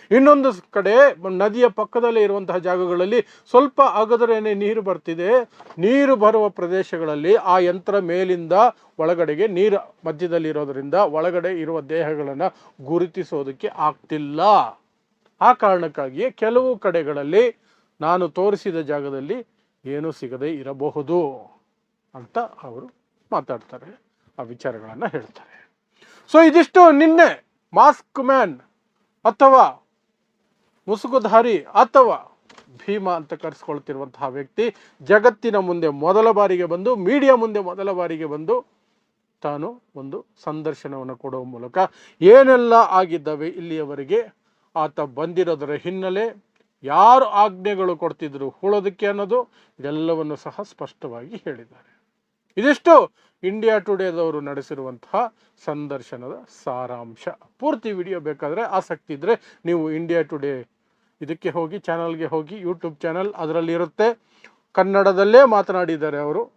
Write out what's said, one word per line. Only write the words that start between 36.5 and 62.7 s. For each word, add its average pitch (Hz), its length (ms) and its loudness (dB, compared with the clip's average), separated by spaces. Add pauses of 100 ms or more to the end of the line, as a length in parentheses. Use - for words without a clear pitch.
ಬಂದು, 185 320 -4
ಮೀಡಿಯಾ 262 380 2
ಮುಂದೆ 226 260 -2
ಮೊದಲ 196 320 -8
ಬಾರಿಗೆ 165 340 -6
ಬಂದು 156 300 -4 (840)
ತಾನು 165 400 -10 (140)
ಒಂದು 139 300 -16 (180)
ಸಂದರ್ಶನವನ್ನು 139 720 -12
ಕೊಡುವ 131 280 -12
ಮೂಲಕ 123 340 -12 (420)
ಏನೆಲ್ಲ 247 520 8
ಆಗಿದ್ದಾವೆ 170 760 2
ಇಲ್ಲಿಯವರೆಗೆ, 160 720 -6 (560)
ಆತ 156 240 -4
ಬಂದಿರೋದರ 156 720 -4
ಹಿನ್ನೆಲೆ, 190 720 -6 (400)
ಯಾರು 202 420 6
ಆಜ್ಞೆಗಳು 190 720 -2
ಕೊಡ್ತಿದ್ರು 147 520 -8
ಹೂಳೋದಕ್ಕೆ 202 580 -4
ಅನ್ನೋದು, 202 420 -4 (320)
ಇದೆಲ್ಲವನ್ನು 156 560 -6
ಸಹ - 260 -16
ಸ್ಪಷ್ಟವಾಗಿ 139 840 -16
ಹೇಳಿದ್ದಾರೆ. 117 460 -16 (680)
ಇದಿಷ್ಟು 269 560 4 (300)
ಇಂಡಿಯಾ 214 360 0
ಟುಡೇದವರು 175 600 -4
ನಡೆಸಿರುವಂತಹ 139 920 -8 (300)
ಸಂದರ್ಶನದ 143 840 -12 (180)
ಸಾರಾಂಶ. 123 640 -12 (300)
ಪೂರ್ತಿ 240 340 -4
ವಿಡಿಯೋ 180 280 -8
ಬೇಕಾದ್ರೆ, 151 420 -8
ಆಸಕ್ತಿ 180 520 -6
ಇದ್ರೆ 160 500 -6
ನೀವು 165 260 -2
ಇಂಡಿಯಾ 165 320 -4
ಟುಡೇ 143 460 -10 (520)
ಇದಕ್ಕೆ 165 300 -8
ಹೋಗಿ, 165 280 -6
ಚಾನಲ್ಗೆ 165 480 -6
ಹೋಗಿ, 160 360 -8
YouTube 175 400 -10